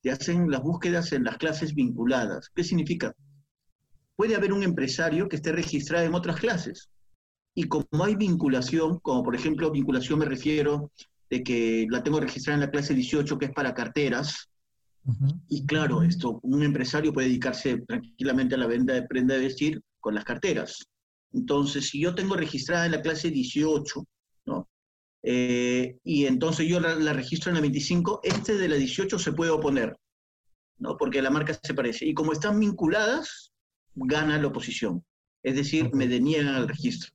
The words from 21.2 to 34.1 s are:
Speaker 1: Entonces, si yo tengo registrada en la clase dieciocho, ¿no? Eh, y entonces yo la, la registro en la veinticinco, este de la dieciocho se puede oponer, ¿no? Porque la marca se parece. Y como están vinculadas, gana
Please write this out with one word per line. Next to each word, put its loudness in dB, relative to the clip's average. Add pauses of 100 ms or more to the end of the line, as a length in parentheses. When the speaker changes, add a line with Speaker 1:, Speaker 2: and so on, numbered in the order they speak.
Speaker 1:
Entonces, 0
si -6
yo 0
tengo 0
registrada -2
en 2
la -2
clase -2
dieciocho, 0 (400)
¿no? -6 (520)
Eh, 0
y 2
entonces 2
yo 2
la, 0
la 2
registro -4
en 2
la 2
veinticinco, 0
este 0
de 2
la 2
dieciocho 0
se -2
puede 0
oponer, 0 (800)
¿no? -6
Porque -2
la 0
marca 0
se -6
parece. -2
Y 0
como 0
están 0
vinculadas, 2 (440)
gana 2